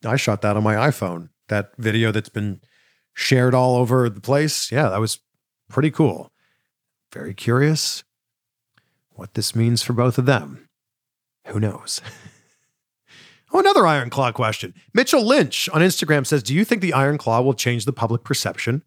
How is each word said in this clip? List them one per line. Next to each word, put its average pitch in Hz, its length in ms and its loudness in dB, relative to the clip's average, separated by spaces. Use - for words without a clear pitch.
I 113 100 -2
shot 110 280 -2
that 104 140 0
on 107 60 0
my 107 140 2
iPhone, 92 540 -2
that 101 280 -4
video 110 360 0
that's 107 160 -4
been 104 320 -6
shared 127 380 2
all 127 220 2
over 123 340 2
the 101 120 -8
place. 147 500 -2
Yeah, 131 200 0
that 98 100 -2
was 110 180 -4
pretty 147 220 0
cool. 87 400 -2
Very - 220 -12
curious 139 720 0
what - 240 -20
this - 220 -4
means 113 260 2
for 123 100 -4
both 120 260 0
of 127 80 0
them. 85 420 -2
Who 104 120 -6
knows? - 460 -6
<laughs> - 40 -14
Oh, 359 60 2
another 392 260 6
Iron 139 260 2
Claw 131 200 0
question. 110 440 -4
Mitchell 247 320 2
Lynch 226 440 2
on 156 100 2
Instagram 156 440 2
says, 147 160 0
"Do 127 140 -4
you 196 100 2
think 214 180 0
the 170 100 -2
Iron 139 260 2
Claw 117 220 0
will 131 120 2
change 120 320 -2
the 139 80 -4
public 117 300 -4
perception - 640 -4